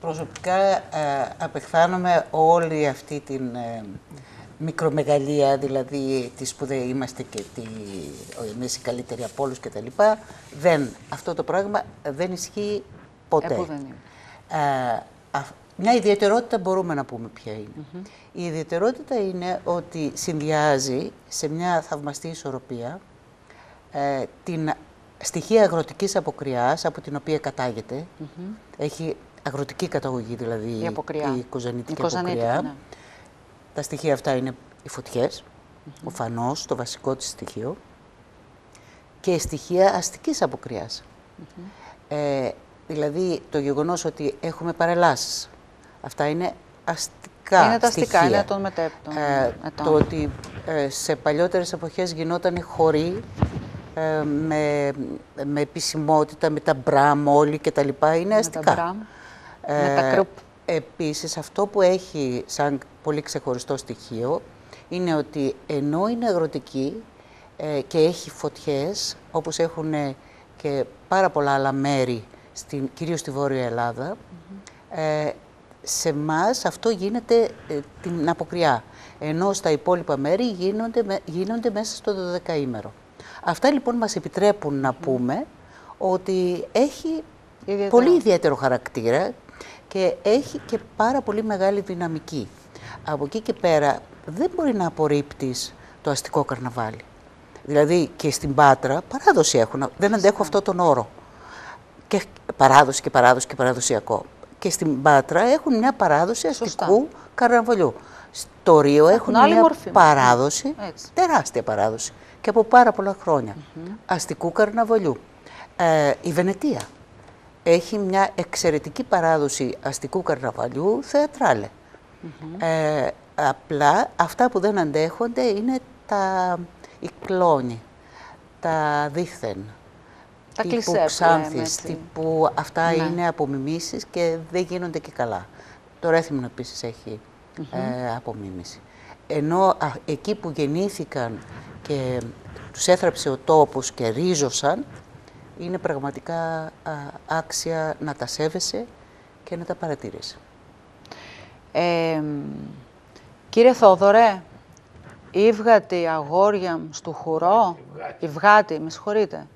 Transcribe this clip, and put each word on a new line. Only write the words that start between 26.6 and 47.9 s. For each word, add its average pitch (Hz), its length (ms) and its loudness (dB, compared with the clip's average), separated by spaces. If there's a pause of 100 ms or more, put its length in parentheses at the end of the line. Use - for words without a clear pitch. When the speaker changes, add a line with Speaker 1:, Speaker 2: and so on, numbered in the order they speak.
Speaker 1:
από 160 160 -4
την 147 160 -10
οποία 151 220 -4
κατάγεται. 127 680 -8 (120)
Speaker 2:
Μμμ. 160 260 -16 (340)
Speaker 1:
Έχει 156 380 -6 (260)
αγροτική 143 460 -6
καταγωγή, 127 460 -4
δηλαδή, 113 480 -6
Speaker 2:
Η - 40 -4
αποκριά. 147 520 -4
Speaker 1:
η 123 40 -6
Κοζανίτικη 123 580 -8
Speaker 2:
Η - 20 -4
Κοζανίτικη, 175 400 -4
Speaker 1:
αποκριά. 120 200 0
Speaker 2:
ναι. 262 100 -8 (1040)
Speaker 1:
Τα 147 80 -6
στοιχεία 143 320 -2
αυτά 131 220 -2
είναι 127 180 -4 (280)
οι 151 60 -18
φωτιές, - 560 -4 (400)
Speaker 2:
Μμμ. - 220 -18
Speaker 1:
ο - 40 -10
φανός, 120 560 -6
το 135 100 -4
βασικό 123 400 -6
της - 120 -12
στοιχείο, 123 480 -10 (1400)
και 175 180 0
στοιχεία 185 560 2
αστικής - 480 -4
αποκριάς. 120 600 -6 (340)
Speaker 2:
Μμμ. 175 280 -20 (540)
Speaker 1:
Ε, 139 320 -2 (360)
δηλαδή, 160 540 -2 (100)
το 156 80 -2
γεγονός 147 460 -2
ότι 151 360 -4
έχουμε 170 320 -6
παρελάσεις, 170 760 0 (540)
αυτά 147 260 -4
είναι 170 240 -4 (320)
αστικά - 840 2
Speaker 2:
Είναι 226 120 2
τα 233 80 2
αστικά, 233 200 0